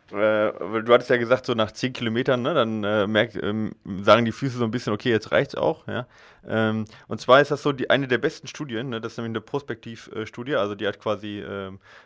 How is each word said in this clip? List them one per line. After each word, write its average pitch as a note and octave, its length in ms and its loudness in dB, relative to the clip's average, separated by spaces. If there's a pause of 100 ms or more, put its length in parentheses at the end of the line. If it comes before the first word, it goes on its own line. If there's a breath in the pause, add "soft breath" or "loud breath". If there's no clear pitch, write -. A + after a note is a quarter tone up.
(120)
äh, G2+ 40 -10
weil G#2+ 680 0
du A#2+ 100 4
hattest B2+ 160 6
ja C3 60 4
gesagt, A#2+ 300 2
so B2+ 80 0
nach A2 180 0
zehn B2+ 220 -4
Kilometern, A#2+ 480 0
ne, C#3 120 -2
dann, A2+ 300 0
äh, G#2 240 2
merkt, A2 340 2
ähm, G#2+ 320 -4 (280)
sagen A2 240 8
die A2 80 -2
Füße B2+ 240 -4
so A#2+ 80 0
ein A2 60 -2
bisschen, A#2+ 200 -4
„Okay, G#2 180 -2
jetzt A2 220 0
reicht's C3 240 2
auch“, - 320 -2
ja. A2 180 -6 (400 loud breath)
Ähm, A2 380 -2 (240 loud breath)
und A2+ 140 -8
zwar B2+ 180 8
ist C#3+ 100 4
das C#3+ 140 -4
so D3 80 0
die, B2+ 180 -2
eine C3 200 2
der A#2+ 80 2
besten - 300 -6
Studien, C3 420 -8
ne, A2+ 100 -6
das A2+ 140 -10
ist - 60 -20
nämlich A#2 120 -6
eine A2+ 100 -6
Prospektiv-, A#2 720 -10
äh, G#2+ 120 -6
Studie, B2 300 -8
also G#2 200 -2
die G#2 100 -6
hat G2+ 140 -4
quasi, G#2 400 -6
ähm, G2 400 -10 (260 loud breath)